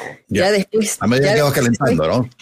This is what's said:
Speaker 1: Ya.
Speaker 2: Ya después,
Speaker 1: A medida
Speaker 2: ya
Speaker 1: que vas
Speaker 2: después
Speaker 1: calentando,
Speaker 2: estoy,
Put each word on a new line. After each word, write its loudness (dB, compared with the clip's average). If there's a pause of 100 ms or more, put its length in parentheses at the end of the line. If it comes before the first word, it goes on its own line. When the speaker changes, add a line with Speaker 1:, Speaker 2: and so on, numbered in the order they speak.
(280)
Speaker 1:
Ya. 0
Speaker 2:
Ya 2
después, -2
Speaker 1:
A -4
medida 2
Speaker 2:
ya 2
Speaker 1:
que 2
vas 0
Speaker 2:
después 0
Speaker 1:
calentando, 0
Speaker 2:
estoy, 0 (240)